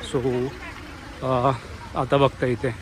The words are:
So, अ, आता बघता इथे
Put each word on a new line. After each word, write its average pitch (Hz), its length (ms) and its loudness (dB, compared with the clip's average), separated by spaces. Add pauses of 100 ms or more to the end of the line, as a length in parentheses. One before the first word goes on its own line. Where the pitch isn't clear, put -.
(120)
So, 127 360 2 (720)
अ, 131 280 4 (480)
आता 135 180 2
बघता 139 300 4
इथे 120 360 0